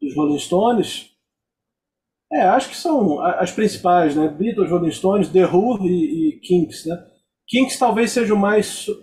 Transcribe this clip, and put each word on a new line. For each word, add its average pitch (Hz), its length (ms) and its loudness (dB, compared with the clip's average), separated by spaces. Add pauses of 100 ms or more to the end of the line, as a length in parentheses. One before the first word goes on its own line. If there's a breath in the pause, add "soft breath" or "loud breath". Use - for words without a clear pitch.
e 147 60 -6
dos 135 100 -8
Rolling 147 220 0
Stones, 208 720 0 (1200)
é, 302 100 0
acho 214 280 2
que - 60 -16
são 208 440 0
a, 175 200 0
as 175 120 -2
principais, 180 640 2
né? 156 120 2
Beatles, 185 420 -2
Rolling 165 200 0
Stones, 190 380 0
The 185 180 4
Who 196 400 0
e, 160 500 0
e - 40 -20
Kinks, 175 460 -2
né? 170 200 -8 (400)
Kinks 262 320 0
talvez 233 320 2
seja 214 240 0
o 208 40 2
mais 208 280 2
su-, - 360 -8